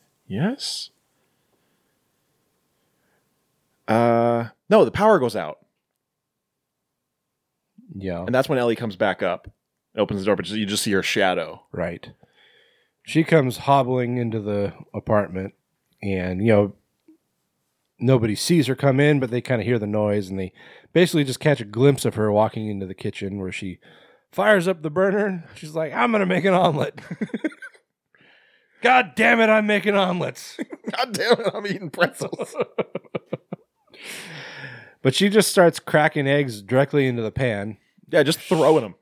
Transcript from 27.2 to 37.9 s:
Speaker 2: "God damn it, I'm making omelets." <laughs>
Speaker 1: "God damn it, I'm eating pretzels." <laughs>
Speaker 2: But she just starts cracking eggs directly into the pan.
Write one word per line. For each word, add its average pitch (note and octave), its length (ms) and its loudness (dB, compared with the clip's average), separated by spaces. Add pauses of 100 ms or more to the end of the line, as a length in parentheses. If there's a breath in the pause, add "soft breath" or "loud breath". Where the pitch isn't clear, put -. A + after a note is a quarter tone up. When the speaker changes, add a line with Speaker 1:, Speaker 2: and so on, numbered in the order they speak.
Speaker 2:
"God A#3 320 4
damn A#3 280 4
it, A3 80 6
I'm G#3+ 180 4
making G#3 300 0
omelets." F3+ 600 -4 (180)
<laughs> - 220 -10
Speaker 1:
"God B3+ 140 -4
damn G3+ 300 0
it, G3 120 -2
I'm G3+ 140 -8
eating F3+ 220 -8
pretzels." - 720 -4
<laughs> - 40 -4 (2500 loud breath)
Speaker 2:
But C3 120 2
she G3 140 2
just G3 220 4
starts E3+ 280 4
cracking D3+ 480 0
eggs C3+ 340 0
directly C3+ 460 2
into A#2+ 160 -2
the G#2+ 80 -6
pan. G#2+ 460 -4 (320)